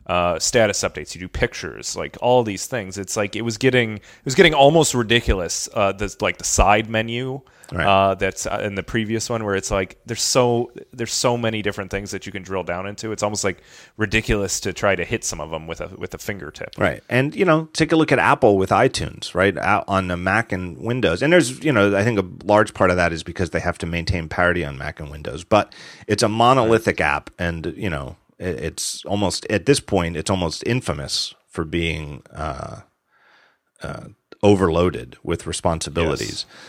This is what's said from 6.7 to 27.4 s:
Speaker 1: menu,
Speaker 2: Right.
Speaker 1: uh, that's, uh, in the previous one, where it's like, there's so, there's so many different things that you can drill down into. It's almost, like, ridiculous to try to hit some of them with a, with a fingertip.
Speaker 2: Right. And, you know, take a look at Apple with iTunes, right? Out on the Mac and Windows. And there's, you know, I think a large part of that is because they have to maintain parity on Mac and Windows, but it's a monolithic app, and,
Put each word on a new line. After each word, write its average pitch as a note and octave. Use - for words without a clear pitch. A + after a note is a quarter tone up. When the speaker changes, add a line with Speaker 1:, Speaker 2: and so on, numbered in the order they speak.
Speaker 1:
menu, A#2+
Speaker 2:
Right. E2+
Speaker 1:
uh, G2
that's, F#2+
uh, G#2
in G2+
the F#2+
previous A2
one, A2+
where G2+
it's F#2+
like, F#2+
there's A#2
so, A#2+
there's A#2
so A#2+
many A2
different G2
things G2+
that F#2+
you G2
can G2
drill F#2
down F2
into. G#2
It's G2+
almost, G#2
like, F#2+
ridiculous G#2+
to G2
try G2
to F2
hit A#2
some -
of D#2
them D#2+
with E2
a, E2+
with -
a -
fingertip. -
Speaker 2:
Right. E2+
And, C3+
you G3
know, D#3+
take D#3+
a E3
look D#3
at C3+
Apple G#2
with F#2+
iTunes, -
right? F2+
Out G2
on F#2+
the F2+
Mac F#2+
and F2+
Windows. F#2+
And C#3+
there's, C3
you D#3
know, G2+
I G2+
think A#2
a F#2+
large G#2+
part F#2+
of F2+
that F2
is D#2+
because E2+
they E2+
have E2+
to -
maintain E2
parity F2
on C#2+
Mac C#2+
and D2
Windows, D2
but -
it's G#2
a A2+
monolithic A2+
app, D2
and, E2+